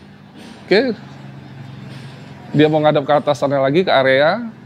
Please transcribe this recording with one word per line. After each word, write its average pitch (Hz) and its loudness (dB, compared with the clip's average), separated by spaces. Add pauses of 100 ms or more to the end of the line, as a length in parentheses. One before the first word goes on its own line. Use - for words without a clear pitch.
(640)
Oke. 220 2 (1600)
Dia 151 6
mau 156 0
ngadep 151 2
ke 147 0
atasannya 143 0
lagi, 143 2
ke 185 0
area. 143 2 (180)